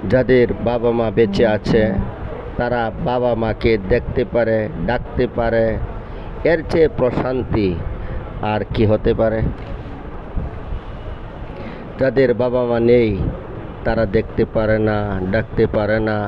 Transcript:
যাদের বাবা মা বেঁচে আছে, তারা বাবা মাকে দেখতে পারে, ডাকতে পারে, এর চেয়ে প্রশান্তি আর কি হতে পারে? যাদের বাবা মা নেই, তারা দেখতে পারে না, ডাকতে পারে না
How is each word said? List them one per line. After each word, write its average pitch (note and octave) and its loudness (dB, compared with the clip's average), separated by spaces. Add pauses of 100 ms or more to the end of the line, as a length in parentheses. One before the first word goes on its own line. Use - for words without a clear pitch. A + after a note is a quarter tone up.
(120)
যাদের B2+ 6 (200)
বাবা A#2+ 2
মা A2+ 2 (100)
বেঁচে A2 4 (100)
আছে, A2 2 (720)
তারা A#2+ 0 (260)
বাবা B2 2 (120)
মাকে A2+ 2 (180)
দেখতে A#2+ 0 (100)
পারে, A2+ 2 (300)
ডাকতে B2 -2 (120)
পারে, A2+ 2 (880)
এর E3 2 (120)
চেয়ে D#3+ 4
প্রশান্তি B2 0 (840)
আর G#2+ 0 (120)
কি A#2 4
হতে G#2+ 2
পারে? A2+ 2 (2500)
যাদের C3 4 (120)
বাবা B2 2
মা A#2 2 (100)
নেই, A#2+ 6 (760)
তারা A2+ 2 (120)
দেখতে A2 0 (120)
পারে A2 2 (100)
না, G#2+ 2 (360)
ডাকতে A2 0 (120)
পারে G#2+ 0 (120)
না G#2+ 0 (100)